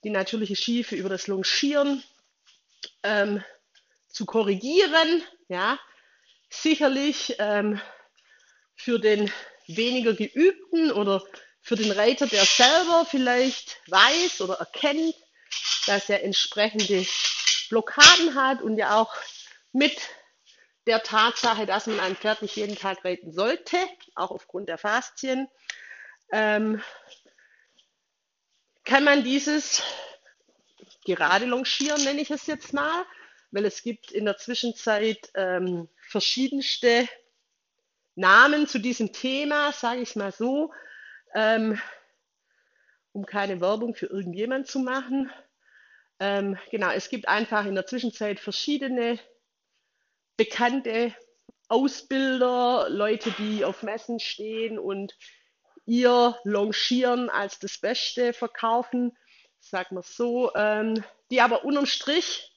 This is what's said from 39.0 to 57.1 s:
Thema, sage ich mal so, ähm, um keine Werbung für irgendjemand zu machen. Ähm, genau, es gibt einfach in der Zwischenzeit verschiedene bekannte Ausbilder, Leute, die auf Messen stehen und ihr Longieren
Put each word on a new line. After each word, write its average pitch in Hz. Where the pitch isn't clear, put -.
Thema, 294
sage 247
ich -
mal 202
so, 277
ähm, 220
um 202
keine 196
Werbung 220
für -
irgendjemand 202
zu 269
machen. 262
Ähm, 196
genau, 190
es -
gibt 226
einfach 214
in 196
der 190
Zwischenzeit 220
verschiedene 247
bekannte 233
Ausbilder, 254
Leute, 214
die 214
auf -
Messen 226
stehen 220
und 196
ihr 240
Longieren 240